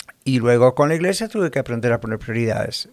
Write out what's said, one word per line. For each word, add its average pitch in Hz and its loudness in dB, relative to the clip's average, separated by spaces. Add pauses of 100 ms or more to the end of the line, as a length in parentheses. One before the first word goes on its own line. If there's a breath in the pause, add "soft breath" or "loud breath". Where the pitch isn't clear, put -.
(240)
Y 131 2
luego 120 4
con 147 2
la 160 0
iglesia 190 -2
tuve 196 -2
que - -4
aprender 120 -2
a 117 0
poner 110 -6
prioridades. 110 -4